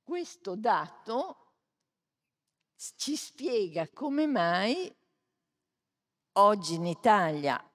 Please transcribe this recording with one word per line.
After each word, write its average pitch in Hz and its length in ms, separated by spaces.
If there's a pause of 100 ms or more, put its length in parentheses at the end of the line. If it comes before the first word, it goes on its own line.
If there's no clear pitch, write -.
Questo 320 540
dato 220 960 (1300)
s-, - 140
ci 294 200
spiega 196 720
come 277 360
mai 220 680 (1400)
oggi 196 400
in 170 140
Italia 160 760 (120)